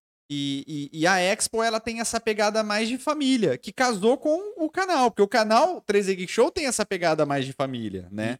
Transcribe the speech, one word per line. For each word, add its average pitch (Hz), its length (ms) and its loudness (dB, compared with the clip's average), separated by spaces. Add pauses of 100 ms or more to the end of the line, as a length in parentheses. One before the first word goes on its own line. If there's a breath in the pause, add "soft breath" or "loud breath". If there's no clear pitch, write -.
(300)
E, 143 600 -6
e, 160 80 -8
e 156 60 2
a 190 120 4
Expo, 202 440 0
ela 226 180 0
tem 226 220 -6
essa 226 180 -4
pegada 214 420 0
mais 214 240 -2
de 247 120 -4
família, 262 580 0
que - 160 -14
casou 247 460 2
com 359 440 -2
o 311 60 0
canal, 330 420 0
porque 202 120 0
o 202 40 6
canal 240 540 2
três 202 240 2
D 190 120 0
Geek 180 140 -8
Show 269 200 2
tem 320 160 -4
essa 220 180 -2
pegada 165 400 0
mais 139 220 0
de 135 80 -8
família, 110 580 -6
né? 110 260 -4